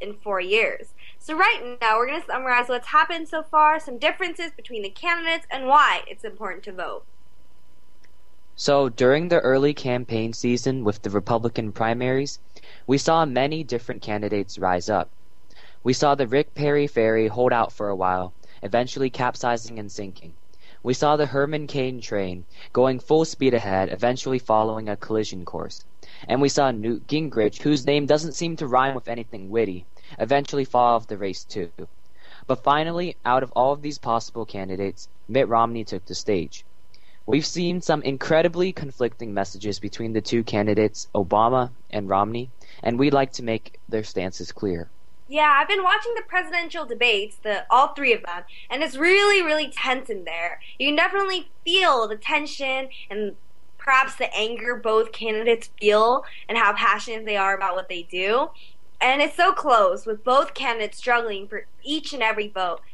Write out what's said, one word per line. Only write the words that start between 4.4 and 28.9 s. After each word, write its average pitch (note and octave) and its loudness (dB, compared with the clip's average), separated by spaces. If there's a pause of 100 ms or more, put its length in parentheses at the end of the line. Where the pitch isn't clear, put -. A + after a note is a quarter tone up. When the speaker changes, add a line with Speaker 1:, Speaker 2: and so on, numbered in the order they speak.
Speaker 1:
between A3+ -8
the G3 -6
candidates, E4 -2
and C4 -6
why B3+ 6
it's - -12
important G3 -8
to G3+ -10
vote. E3 -8 (1500)
Speaker 2:
So C#3 4
during C3+ 4
the F3 6
early C3+ 4
campaign A#2+ -2
season B2 0
with G#2 0
the G2+ -4
Republican A2 0
primaries, B2+ 0 (480)
we C3 4
saw D#3+ 4
many C#3+ 0
different A#2+ -4
candidates G#2 -2
rise F2+ 0
up. G2+ 2 (760)
We B2 4
saw C#3+ 4
the C#3 2
Rick C3+ 2
Perry D3 2
ferry A2 4
hold A#2+ 2
out A#2 4
for G#2 -4
a G2 -2
while, F#2 0 (300)
eventually B2 0
capsizing A#2+ -2
and G#2 -10
sinking. F#2+ -10 (500)
We B2+ 0
saw D3+ 4
the D3+ 4
Herman C#3+ 0
Cain B2+ -2
train F#2+ -4 (260)
going B2+ 4
full D#3+ 4
speed C3 2
ahead, F#2+ 2
eventually B2+ 0
following A2 2
a G#2 -2
collision G#2 -2
course. E2 -8 (420)
And B2+ 2
we C#3+ 6
saw C3+ 4
Newt A2+ -2
Gingrich, B2+ 0
whose D3 2
name C#3+ 4
doesn't D3+ 4
seem E3 -4
to D#3 -4
rhyme C3 4